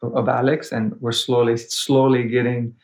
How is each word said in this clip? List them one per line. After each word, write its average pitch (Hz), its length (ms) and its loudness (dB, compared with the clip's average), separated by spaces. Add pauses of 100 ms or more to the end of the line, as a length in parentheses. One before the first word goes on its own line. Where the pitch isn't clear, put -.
of 117 260 -2
Alex, 123 440 0
and 110 280 -4
we're 120 140 -4
slowly, 120 420 2
slowly 131 720 2
getting, 120 580 -2